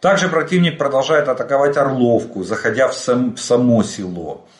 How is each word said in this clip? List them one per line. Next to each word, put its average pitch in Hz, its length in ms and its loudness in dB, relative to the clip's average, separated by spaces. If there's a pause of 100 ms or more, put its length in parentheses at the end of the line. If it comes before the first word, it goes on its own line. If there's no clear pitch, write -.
Также 190 300 2
противник 160 480 0
продолжает 139 500 0
атаковать 139 480 0
Орловку, 123 680 0
заходя 110 440 0
в - 60 -4
сам-, 123 400 -2
в - 60 -12
само 120 420 2
село. 90 640 -8 (120)